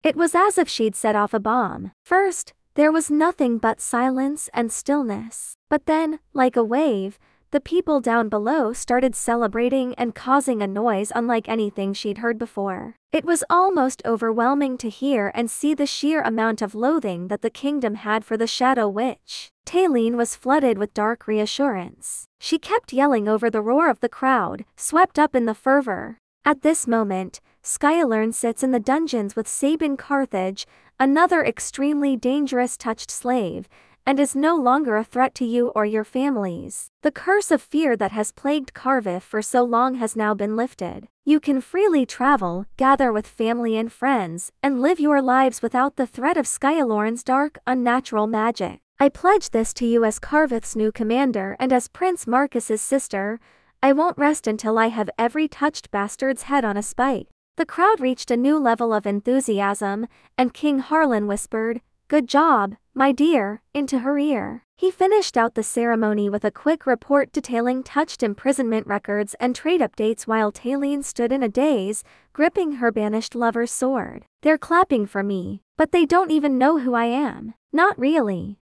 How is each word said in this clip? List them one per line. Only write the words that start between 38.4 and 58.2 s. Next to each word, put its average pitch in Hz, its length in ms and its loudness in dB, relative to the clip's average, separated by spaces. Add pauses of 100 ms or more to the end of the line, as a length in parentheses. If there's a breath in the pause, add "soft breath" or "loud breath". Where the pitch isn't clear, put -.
Karvith 214 480 -2
for 214 200 -6
so 247 200 2
long 247 340 2
has 226 200 -4
now 214 180 0
been 208 220 -4
lifted. 196 520 -6 (160)
You 294 160 4
can 269 200 0
freely 339 440 2
travel, 208 600 0 (100)
gather 269 360 4
with 214 140 -2
family 233 500 -2
and 226 160 -4
friends, 196 580 -2 (120)
and 269 200 0
live 330 160 2
your 294 240 2
lives 254 400 2
without 254 340 0
the 254 100 -2
threat 277 300 -2
of 269 100 0
Skyalorn's 240 760 0
dark, 277 440 0
unnatural 240 600 0
magic. 220 540 -4 (180)
I 277 100 6
pledge 370 420 2
this 226 240 0
to 240 120 -4
you 233 180 4
as 214 140 0
Karvith's 269 580 0
new 214 160 0
commander 226 640 0
and 254 140 0
as 247 160 2
Prince 359 380 -2
Marcus's 233 560 0
sister. 214 580 -4 (420 soft breath)
I 277 100 6
won't 311 260 0
rest 294 280 0
until 220 320 0
I 226 100 4
have 226 300 -4
every 285 300 0
touched - 420 -4
bastard's 214 520 -4
head 277 220 0
on 202 120 -2
a 208 60 -4
spike. 247 440 -2 (300)
The 330 100 -2
crowd 381 340 2
reached 254 300 -2